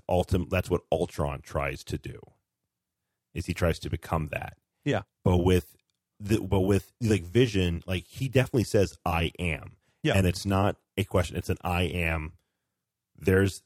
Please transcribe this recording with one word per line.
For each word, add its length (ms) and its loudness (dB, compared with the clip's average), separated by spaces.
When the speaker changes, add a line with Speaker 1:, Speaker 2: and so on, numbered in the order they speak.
Speaker 1:
ultim-, 400 0
that's 200 -2
what 120 2
Ultron 500 -2
tries 440 -6
to 120 -6
do, 220 -14
is 120 -6
he 80 -4
tries 260 0
to 100 -10
become 420 -4
that. 260 -8
Speaker 2:
Yeah. 160 0
Speaker 1:
But 160 4
with 360 2
the, 200 -2
but 220 0
with, 300 2
like, 220 2
Vision, 600 0
like, 200 -6
he 240 -8
definitely 340 2
says, 320 2
"I 340 0
am." 340 -6
Speaker 2:
Yeah. 120 0
Speaker 1:
And 100 4
it's 200 0
not 320 2
a 60 0
question. 320 0
It's 140 -4
an 140 -2
"I 200 -2
am." 500 -2
There's, 480 2